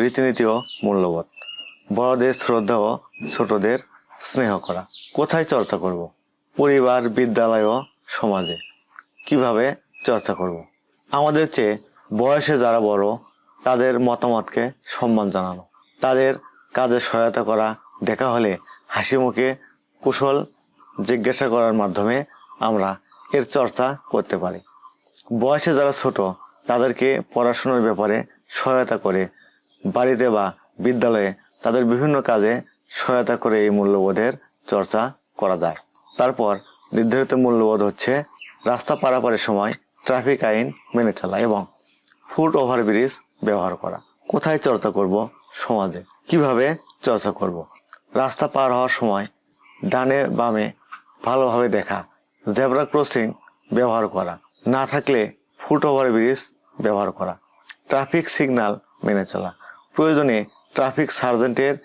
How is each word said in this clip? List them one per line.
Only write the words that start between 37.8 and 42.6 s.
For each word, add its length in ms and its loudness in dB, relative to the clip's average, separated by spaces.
হচ্ছে 260 -2
রাস্তা 240 -2
পারাপারের 520 0
সময় 240 0
ট্রাফিক 400 0
আইন 240 0
মেনে 260 2
চলা 180 -4
এবং 140 0
ফুট 220 0